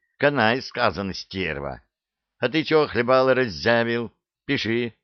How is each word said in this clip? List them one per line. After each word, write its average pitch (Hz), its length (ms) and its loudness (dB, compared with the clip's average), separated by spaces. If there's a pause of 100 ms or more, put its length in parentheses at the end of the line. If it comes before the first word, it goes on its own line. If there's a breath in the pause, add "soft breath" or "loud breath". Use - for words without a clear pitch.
(180)
канай, 127 440 2
сказано, 98 520 -2
стерва! 71 680 -8 (560)
А 127 100 0
ты 147 140 -2
чё 156 240 2
хлебала 127 480 2
раззявил? 117 760 0 (320)
Пиши. 120 600 -2